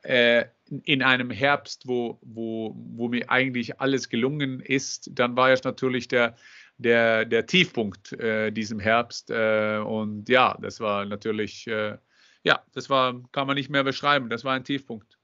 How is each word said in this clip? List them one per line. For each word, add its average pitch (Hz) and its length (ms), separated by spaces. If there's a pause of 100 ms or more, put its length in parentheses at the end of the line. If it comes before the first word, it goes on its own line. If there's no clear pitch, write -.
äh, 120 420 (380)
in 135 180
einem 127 300
Herbst, 139 560
wo, 120 340
wo, 113 540
wo 117 340
mir 120 220
eigentlich 127 500
alles 135 280
gelungen 131 500
ist, - 540
dann 123 220
war 127 160
es 131 120
natürlich 127 440
der, 120 280 (420)
der, 117 480
der 117 220
Tiefpunkt, 117 680
äh, 110 380
diesem 107 280
Herbst. 113 520
Äh, 107 480
und 107 500
ja, 127 320
das 101 180
war 101 260
natürlich, 104 600
äh, 107 300 (460)
ja, - 200 (100)
das 131 180
war, 127 300 (100)
kann 139 160
man 139 80
nicht 135 160
mehr 139 120
beschreiben, 135 460
das 113 140
war 131 100
ein 127 100
Tiefpunkt. 131 600